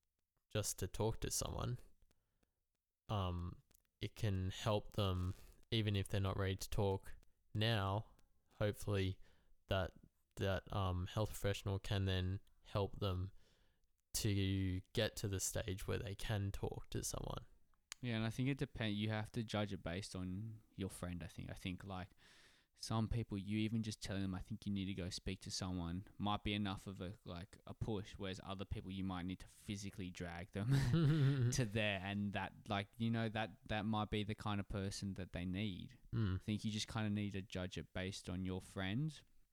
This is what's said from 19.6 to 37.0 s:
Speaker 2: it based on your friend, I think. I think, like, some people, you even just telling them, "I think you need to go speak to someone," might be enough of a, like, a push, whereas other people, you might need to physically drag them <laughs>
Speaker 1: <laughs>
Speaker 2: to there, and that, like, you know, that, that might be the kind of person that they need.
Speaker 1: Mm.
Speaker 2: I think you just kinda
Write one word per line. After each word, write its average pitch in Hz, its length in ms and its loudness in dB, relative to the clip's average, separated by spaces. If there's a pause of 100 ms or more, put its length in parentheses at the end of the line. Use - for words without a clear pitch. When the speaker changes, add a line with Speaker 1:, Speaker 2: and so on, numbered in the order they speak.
Speaker 2:
it 90 100 -6
based 90 320 -4
on 92 380 -4 (220)
your 95 140 -2
friend, 90 340 -4
I - 40 -8
think. 87 220 -8
I 85 60 -6
think, - 280 -4
like, 92 260 -6 (720)
some 110 280 2
people, 110 320 0
you 101 180 0
even 110 240 2
just 107 200 -4
telling 98 200 -2
them, 95 140 0
"I - 40 -6
think - 280 -6
you 101 40 0
need 98 140 0
to 98 80 -2
go 92 160 -2
speak - 320 -4
to 101 100 -8
someone," 90 520 -2 (160)
might 104 240 0
be 104 100 2
enough 101 320 -2
of 101 160 -8
a, 92 120 -4 (120)
like, 90 400 -10
a - 80 -12
push, 101 440 -4
whereas 95 300 -6
other 98 180 -6
people, 95 260 -6
you 95 120 -2
might 90 220 -2
need 92 140 -4
to - 80 -16 (180)
physically 98 460 -6
drag 87 420 -8
them 101 160 0
<laughs> 139 800 6
Speaker 1:
<laughs> 123 40 2
Speaker 2:
to 135 120 4
there, 104 400 2
and 101 280 0
that, 95 200 -2 (140)
like, 101 200 2 (100)
you 113 120 2
know, 113 200 2
that, 110 200 0 (180)
that 107 180 2
might 107 260 2
be 107 120 2
the 104 120 -2
kind 104 240 0
of 98 100 -4
person 98 460 -2
that 92 180 -6
they 87 100 -2
need. 90 540 -2 (180)
Speaker 1:
Mm. 101 200 2
Speaker 2:
I 95 100 -2
think 107 180 2
you 110 80 2
just 104 160 0
kinda 107 220 0